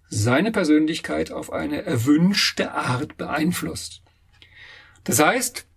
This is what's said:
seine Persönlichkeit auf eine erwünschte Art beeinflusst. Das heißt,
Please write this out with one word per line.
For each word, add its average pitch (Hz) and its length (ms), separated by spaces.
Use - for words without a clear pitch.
seine 127 440
Persönlichkeit 156 800
auf - 180
eine 151 300
erwünschte 160 880
Art 135 460
beeinflusst. - 840
Das - 160
heißt, 196 580